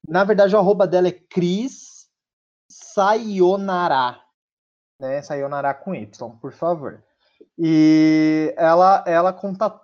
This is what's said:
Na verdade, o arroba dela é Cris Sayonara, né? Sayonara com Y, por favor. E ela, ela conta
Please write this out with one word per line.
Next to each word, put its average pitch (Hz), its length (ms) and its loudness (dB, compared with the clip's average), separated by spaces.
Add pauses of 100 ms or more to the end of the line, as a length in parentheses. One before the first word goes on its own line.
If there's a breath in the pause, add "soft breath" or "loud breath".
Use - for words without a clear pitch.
Na 180 180 0
verdade, 202 300 2
o 214 40 6
arroba 190 260 2
dela 180 220 0
é 170 40 -2
Cris - 960 -6 (920)
Sayonara, 190 1160 0 (800)
né? 139 220 -8
Sayonara 139 520 -6
com 185 220 -10
Y, 113 440 -14
por 139 140 -14
favor. 156 480 -6 (560 soft breath)
E 156 1000 2
ela, 180 500 4
ela 175 260 0
conta 196 360 -6 (140)